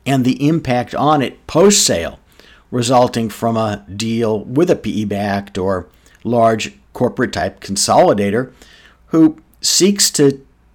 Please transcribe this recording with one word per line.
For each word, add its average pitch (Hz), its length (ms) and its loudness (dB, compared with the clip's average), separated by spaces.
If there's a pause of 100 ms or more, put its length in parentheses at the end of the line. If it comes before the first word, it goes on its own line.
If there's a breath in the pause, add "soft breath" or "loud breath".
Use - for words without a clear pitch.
and 131 200 0
the 131 240 0
impact 131 440 -2
on 147 300 0
it - 240 -8
post-sale, 151 720 2 (540 soft breath)
resulting 123 560 0
from 113 280 -4
a 107 380 -4
deal 113 460 -2
with 139 280 0
a 170 60 2
P - 160 -4 (120)
E-backed 101 560 -4
or 92 280 -4 (380 soft breath)
large 113 500 0 (180)
corporate-type 107 680 -4
consolidator 110 920 0 (560 soft breath)
who 160 320 4 (200)
seeks - 500 0
to 139 340 2 (300)